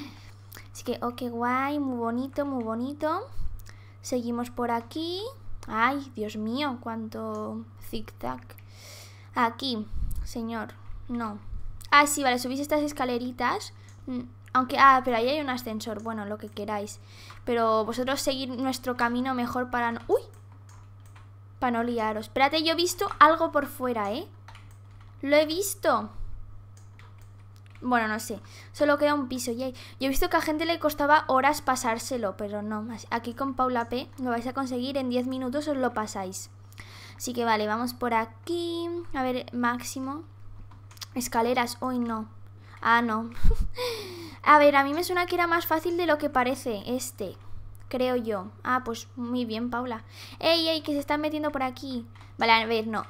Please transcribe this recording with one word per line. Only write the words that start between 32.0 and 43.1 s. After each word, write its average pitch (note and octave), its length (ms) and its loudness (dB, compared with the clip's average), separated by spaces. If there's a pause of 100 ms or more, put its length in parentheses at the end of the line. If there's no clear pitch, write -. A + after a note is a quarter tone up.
pero G#3 260 -6
no. G#3+ 300 -6
As-, A3 180 -12
aquí A#3 240 -4
con C4+ 200 -2
Paula B3 340 2
P B3+ 300 -4
lo B3+ 120 -2
vais A#3 160 0
a B3+ 60 -4
conseguir. C4 440 -2
En C4 120 0
diez B3 180 0
minutos C4 420 -2
os C#4+ 80 0
lo B3 180 2
pasáis. G3+ 560 -6 (680)
Así - 160 -6
que A#3+ 120 0
vale, G#3+ 220 4
vamos A#3 280 -2
por A#3+ 200 0
aquí. E4+ 760 -2 (260)
A C4+ 80 0
ver, B3+ 300 -2
máximo. C4 720 -2 (880)
Escaleras, A#3+ 680 0
hoy B3+ 180 -2
no. A3+ 300 -2 (520)
Ah, A#3 220 6
no. A3+ 280 -2 (580)